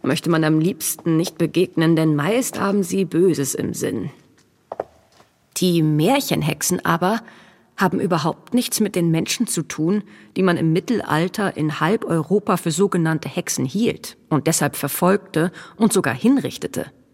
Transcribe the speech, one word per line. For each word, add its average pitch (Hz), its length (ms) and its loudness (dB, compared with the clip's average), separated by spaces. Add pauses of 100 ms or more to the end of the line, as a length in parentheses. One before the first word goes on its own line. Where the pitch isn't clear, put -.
möchte 135 280 -2
man 160 140 2
am 156 160 4
liebsten 165 560 -2
nicht 165 220 0
begegnen, 165 580 2
denn 160 200 2
meist 190 440 -2
haben 202 240 0
sie 180 220 0
Böses 156 500 0
im - 180 -4
Sinn. 113 360 -4 (1500)
Die 175 240 2
Märchenhexen 156 1000 0
aber 180 380 0 (560)
haben 185 220 2
überhaupt 165 540 -2
nichts - 260 0
mit 208 160 0
den 170 160 2
Menschen 165 360 -2
zu - 140 -4
tun, 175 420 -2 (340)
die 185 60 2
man 180 120 4
im 160 160 2
Mittelalter 185 840 0
in 151 240 -2
halb 170 240 0
Europa 185 500 0
für 175 160 -2
sogenannte 160 560 0
Hexen 143 380 -4
hielt 190 500 -4 (140)
und 147 180 2
deshalb 160 300 0
verfolgte 180 760 0 (240)
und 214 160 2
sogar 170 220 0
hinrichtete. - 760 -2 (240)